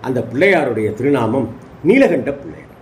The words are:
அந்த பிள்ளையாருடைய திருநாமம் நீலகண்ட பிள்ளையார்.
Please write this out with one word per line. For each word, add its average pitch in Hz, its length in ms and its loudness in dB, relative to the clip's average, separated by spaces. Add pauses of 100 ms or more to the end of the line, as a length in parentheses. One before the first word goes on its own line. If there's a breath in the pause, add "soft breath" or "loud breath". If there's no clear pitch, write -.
அந்த 120 320 -2
பிள்ளையாருடைய 131 600 0
திருநாமம் 131 540 0 (380)
நீலகண்ட 175 460 4
பிள்ளையார். - 380 -14 (120)